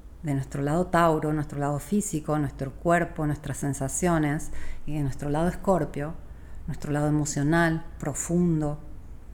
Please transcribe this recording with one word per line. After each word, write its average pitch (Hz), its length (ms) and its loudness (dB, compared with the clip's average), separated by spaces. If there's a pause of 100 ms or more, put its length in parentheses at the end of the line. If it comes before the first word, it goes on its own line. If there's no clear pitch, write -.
(220)
de 147 120 0
nuestro 139 260 -4
lado 160 280 2
Tauro, 156 440 4
nuestro 147 260 -2
lado 143 200 0
físico, 156 600 0
nuestro 135 340 -2
cuerpo, 170 540 2
nuestras 147 300 -4
sensaciones, 147 960 0 (340)
y 147 120 -2
de 147 60 0
nuestro 139 280 -2
lado 160 180 2
Escorpio, 160 640 0 (540)
nuestro 147 260 -4
lado 147 140 2
emocional, 151 800 2 (120)
profundo, 156 800 0 (560)